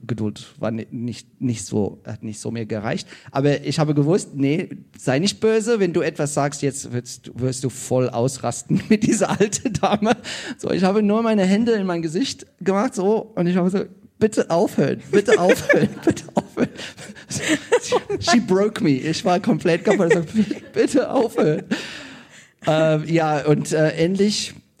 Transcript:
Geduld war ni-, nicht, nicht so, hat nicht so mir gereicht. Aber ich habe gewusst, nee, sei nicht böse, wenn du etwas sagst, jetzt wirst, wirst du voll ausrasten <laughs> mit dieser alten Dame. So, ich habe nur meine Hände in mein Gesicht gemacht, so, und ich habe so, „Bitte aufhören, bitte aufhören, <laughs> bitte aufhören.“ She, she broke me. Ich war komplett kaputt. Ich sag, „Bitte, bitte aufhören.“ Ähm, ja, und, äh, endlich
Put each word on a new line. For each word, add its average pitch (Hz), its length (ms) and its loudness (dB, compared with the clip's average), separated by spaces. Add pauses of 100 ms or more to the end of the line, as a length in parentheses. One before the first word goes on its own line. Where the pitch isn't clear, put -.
Geduld 107 360 -6 (140)
war 110 140 -4
ni-, 110 180 -8
nicht, 120 500 -10
nicht 123 240 -4
so, - 400 -4
hat 110 200 -14
nicht 107 160 -12
so 113 100 -8
mir 117 160 -6
gereicht. 113 400 -4 (240)
Aber 139 340 0
ich 147 140 -2
habe 151 160 2
gewusst, 147 400 2
nee, 143 360 0 (280)
sei 135 220 0
nicht 202 180 -2
böse, 220 400 2
wenn 180 140 2
du 175 80 0
etwas 143 340 -2
sagst, 143 280 -2
jetzt 131 300 -4
wirst, - 460 -10
wirst 127 240 -4
du 127 80 -2
voll 127 400 0
ausrasten 123 760 -2
<laughs> - 40 -10
mit 214 160 2
dieser 220 360 0
alten 220 320 0
Dame. 208 440 0 (420)
So, - 140 -4
ich 175 100 0
habe 196 180 2
nur 214 220 2
meine 220 220 2
Hände 220 300 2
in 190 120 0
mein 170 160 -2
Gesicht 175 420 -4 (160)
gemacht, 196 360 0
so, 202 400 0
und 175 100 2
ich 180 100 2
habe 185 140 2
so, 196 140 -2 (360)
„Bitte 214 280 2
aufhören, 156 600 0
bitte 202 300 4
aufhören, 196 560 4
<laughs> - 80 -16
bitte - 180 0 (120)
aufhören.“ - 340 -2 (1120)
She, - 140 0 (240)
she 330 200 4
broke 196 420 2
me. 160 100 4
Ich 135 320 -2
war 180 160 2
komplett 165 440 0
kaputt. 208 240 4
Ich 180 60 4
sag, 165 180 0
„Bitte, 214 240 0 (160)
bitte 254 380 2
aufhören.“ 214 540 0 (1000)
Ähm, 156 400 2
ja, 156 400 2
und, 151 260 2
äh, 156 180 4
endlich 190 640 0 (260)